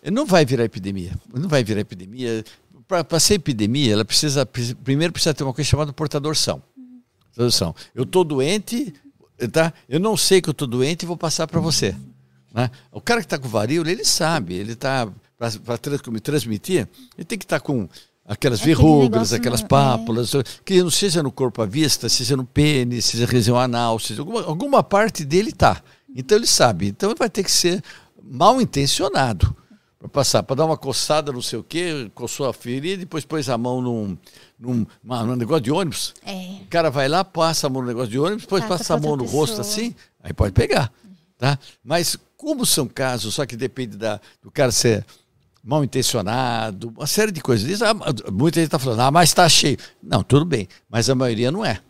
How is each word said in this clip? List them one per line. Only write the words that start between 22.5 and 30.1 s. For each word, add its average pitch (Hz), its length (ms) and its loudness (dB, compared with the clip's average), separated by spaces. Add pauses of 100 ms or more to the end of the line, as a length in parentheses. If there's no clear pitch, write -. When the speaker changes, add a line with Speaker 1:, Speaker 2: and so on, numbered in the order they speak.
Speaker 1:
seja 117 200 0
região 120 320 4
anal, 120 420 0
seja 110 220 -8
alguma, 196 240 -4
alguma 208 380 2
parte 196 420 0
dele 180 260 0
tá. 107 300 2 (340)
Então 202 220 2
ele 233 100 2
sabe. 107 400 2
Então 208 300 -2
vai 233 120 0
ter 208 140 -4
que - 80 -2
ser 175 320 0 (400)
mal 185 360 4
intencionado 139 960 0 (440)
pra - 100 -16
passar, 127 320 2